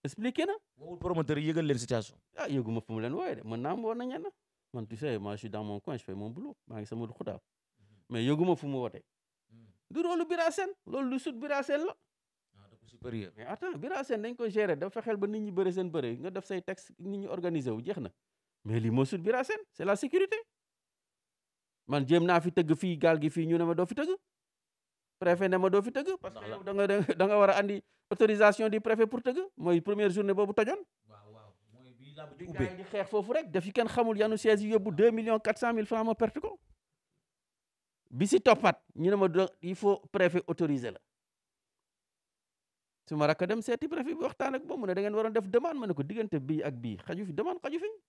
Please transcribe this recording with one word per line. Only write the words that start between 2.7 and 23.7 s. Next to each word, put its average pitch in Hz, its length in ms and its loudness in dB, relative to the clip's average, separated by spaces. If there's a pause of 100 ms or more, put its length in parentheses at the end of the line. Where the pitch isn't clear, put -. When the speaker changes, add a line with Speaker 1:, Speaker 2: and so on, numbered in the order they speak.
Speaker 1:
fu - 100 -14
mu 110 80 -4
leen 117 140 -4
wooyee 359 220 -4
de. - 120 -16
Man, 113 140 -6
naam, 294 200 -4
woo 220 140 -4
na 240 80 -8
ñenn. 277 220 -8 (480)
Man, 117 140 -8
tu 113 100 -14
sais, 127 200 -4
moi, 101 180 -6
je 104 40 -14
suis 113 100 -12
dans 107 140 -8
mon 104 160 -8
coin, 143 160 -8
je 117 80 -12
fais 95 100 -12
mon 104 160 -8
boulot. 214 280 -14 (100)
Maa 110 140 -12
ngi 104 40 -10
sama 113 220 -8
xutaab. 104 320 -10 (400)
Speaker 2:
Mhm. - 60 -20 (240)
Speaker 1:
Mais 117 160 -2
yëguma 160 320 2
fu - 100 -14
mu 139 120 -6
wootee. 120 240 -8 (460)
Speaker 2:
Mhm. 113 160 -20 (240)
Speaker 1:
Du 302 140 -4
loolu 339 220 -2
Bira 330 260 0
Sène, 392 200 -4 (140)
loolu 254 260 -4
lu 262 80 -2
sut 285 200 -6
Bira 277 240 -2
Sène 294 220 0
la. 403 100 -6 (640)
Speaker 2:
Ah, 101 120 -20
da 117 60 -20
ko - 120 -20
supérieur. 110 500 -10
Speaker 1:
Mais 113 80 -14
attends, 220 320 -8
Bira 269 260 -6
Sène 247 200 -4
dañ 240 120 -8
ko 233 140 -4
gérer, 202 260 2
dafa 180 260 -6
fexeel 220 140 -4
ba 202 120 -2
nit 214 120 -4
ñi 208 120 -6
bëre 185 200 0
seen 180 180 -2
bëre, 131 300 -4
nga 156 100 -8
def 190 160 -8
say 190 160 -6
texte, - 380 -12
nit 196 200 -8
ñi 196 80 -8
organisé 165 440 -2
wu, 110 100 -4
jeex 180 200 -4
na. 101 80 -6 (560)
Mais 110 160 2
lii 113 100 2
moo 131 140 4
sut 185 160 -4
Bira 247 240 0
Sène, 427 260 -4
c'est - 140 -8
la 202 100 4
sécurité. 370 400 0 (1500)
Man, 135 220 0
jéem 170 160 6
naa 175 180 4
fi 175 100 0
tëgg 160 280 4
fii, 180 180 -2
gaal 165 240 4
gi 151 80 0
fii, 160 160 -2
ñu 165 120 2
ne 170 80 2
ma, 170 100 0